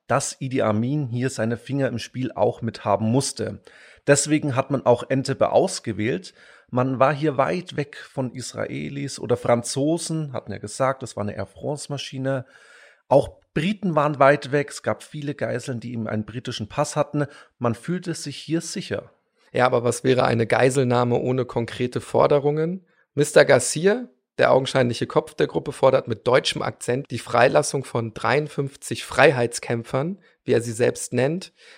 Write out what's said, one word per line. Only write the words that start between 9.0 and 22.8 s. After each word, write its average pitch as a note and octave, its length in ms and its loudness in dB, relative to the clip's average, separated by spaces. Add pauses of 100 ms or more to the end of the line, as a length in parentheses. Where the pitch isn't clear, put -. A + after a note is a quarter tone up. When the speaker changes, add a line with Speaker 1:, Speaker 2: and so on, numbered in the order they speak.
Speaker 1:
oder A#2+ 160 -2
Franzosen, D3 960 0
hatten A2 220 -8
ja G2 60 -8
gesagt, C3 440 -4
das - 140 -12
war G#2 60 -2
eine G#2 120 -6
Air - 100 -6
France-Maschine. C3+ 1000 -6 (640)
Auch - 320 2 (120)
Briten F#3 420 -2
waren D3 220 2
weit C#3 360 4
weg, C#3+ 160 0
es - 120 -14
gab - 220 -4
viele C#3+ 320 -10
Geiseln, A#2+ 460 -4
die B2 100 -10
eben A2+ 160 -6
einen A2 160 -2
britischen A#2 460 -8
Pass - 260 -4
hatten. D3 300 -2 (340)
Man A#2 160 0
fühlte F3+ 380 -6
sich D3 240 -12
hier E3 240 -4
sicher. - 500 -8 (400)
Speaker 2:
Ja, A#2+ 140 2
aber B2+ 180 4
was A#2+ 220 0
wäre C3 180 4
eine A#2 240 2
Geiselnahme B2 680 2
ohne B2+ 260 -2
konkrete B2 560 -4
Forderungen? D3 840 0 (280)